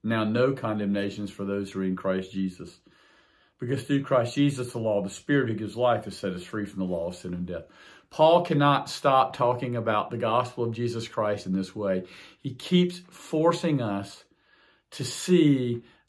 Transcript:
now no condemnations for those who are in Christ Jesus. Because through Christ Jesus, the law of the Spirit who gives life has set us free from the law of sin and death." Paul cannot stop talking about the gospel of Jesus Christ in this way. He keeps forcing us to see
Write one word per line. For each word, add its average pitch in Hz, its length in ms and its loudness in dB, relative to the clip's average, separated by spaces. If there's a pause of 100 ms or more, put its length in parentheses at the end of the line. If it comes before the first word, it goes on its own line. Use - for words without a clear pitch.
now 110 200 0
no 123 300 2
condemnations 101 800 -4
for 98 140 -8
those 98 260 -4
who 95 100 -4
are 95 40 0
in 95 100 0
Christ 95 360 -4
Jesus. 92 480 -6 (800)
Because 123 240 -4
through 139 200 0
Christ 120 320 0
Jesus, 127 380 0
the 123 60 -4
law 110 180 0
of 95 80 -2
the 95 40 -6
Spirit 143 380 0
who 113 80 -2
gives 101 220 -8
life 120 260 2
has 98 140 -12
set 95 160 -4
us 90 100 -10
free 104 220 -6
from 95 140 -12
the 92 60 -2
law 87 220 -4
of 90 80 -8
sin 90 180 -10
and 87 140 -6
death." 85 180 -10 (480)
Paul 170 320 6
cannot 143 460 2
stop 131 440 4
talking 123 400 0
about 107 360 0
the 117 80 -6
gospel 120 460 0
of 117 60 -2
Jesus 117 360 -4
Christ 104 400 -2
in 95 60 0
this 95 220 -2
way. 95 280 -2 (400)
He 143 100 -6
keeps 180 560 2
forcing 160 720 0
us 101 420 -6 (680)
to - 120 -8
see 131 800 4 (280)